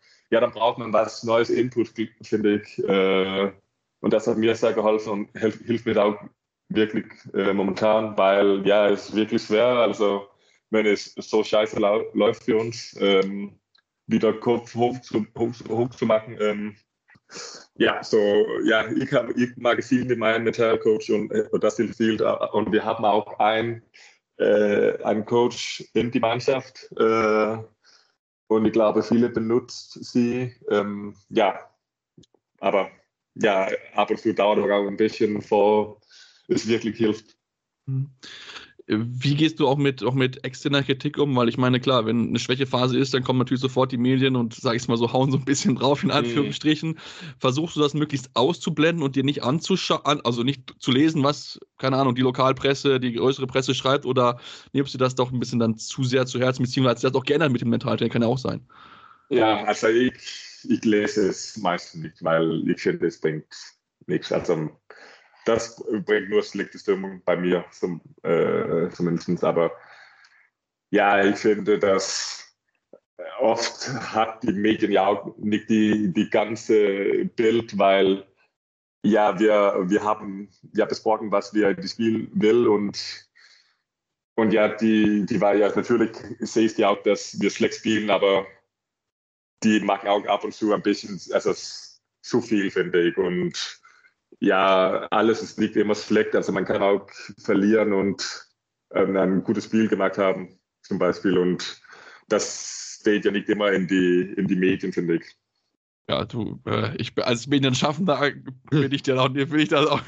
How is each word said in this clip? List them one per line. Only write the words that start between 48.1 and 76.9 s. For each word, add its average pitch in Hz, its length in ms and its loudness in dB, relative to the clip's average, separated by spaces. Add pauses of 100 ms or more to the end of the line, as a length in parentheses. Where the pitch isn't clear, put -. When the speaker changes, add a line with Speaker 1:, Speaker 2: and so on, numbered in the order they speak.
Speaker 2:
auszublenden 165 680 0
und 139 140 -2
dir 135 80 0
nicht 143 180 -2
anzuscha-, 165 600 0
an-, 143 220 0
also 120 180 0
nicht 135 360 -4
zu - 120 -2
lesen, 151 320 2
was, - 380 -2 (160)
keine 131 180 0
Ahnung, 135 180 2
die 127 100 0
Lokalpresse, 131 760 2
die 123 140 -2
größere 127 340 0
Presse 131 260 0
schreibt, 135 320 0
oder 123 320 2 (360)
nimmst 139 200 -2
du 127 40 -8
das 127 180 0
doch 127 160 -2
ein 127 80 -4
bisschen 123 200 -2
dann 113 180 0
zu - 260 -8
sehr 127 220 2
zu 127 160 -4
Herzen, 131 220 0
beziehungsweise 127 280 2
hat 117 80 -2
sich 131 100 2
das 131 100 2
auch 131 60 -4
geändert 147 280 2
mit 120 80 -2
dem 117 80 0
Mentaltraining, 113 420 0
kann 120 100 0
ja 117 60 2
auch 127 100 0
sein. - 300 -6 (640)
Speaker 1:
Ja, 110 340 2
also 104 240 0
ich, 123 260 2 (540)
ich 113 160 0
lese 104 460 2
es - 260 -8
meistens 87 480 -4
nicht, - 180 -14
weil 82 480 0
ich 90 120 -2
finde, 87 260 0
es - 140 -8
bringt 78 340 -6 (520)
nichts. - 260 -4
Also 80 360 -2 (760)
das - 380 -2 (220)
bringt 101 240 0
nur 104 120 2
schlechte 98 380 -8
Stimmung 98 460 -4
bei 87 100 2
mir 90 360 0
zum, 87 280 -6 (240)
äh, 82 680 0
zumindest. 87 520 -4
Aber 85 300 0 (1160)
ja, 101 360 4
ich 104 100 2
finde, 101 440 0
dass - 760 -2 (840)
oft 123 480 -2 (240)
hat - 300 -2
die 110 100 0
Medien 104 400 0
ja 95 140 4
auch - 300 -2
nicht 104 320 -4
die, 107 440 2
die 107 160 0
ganze 104 960 0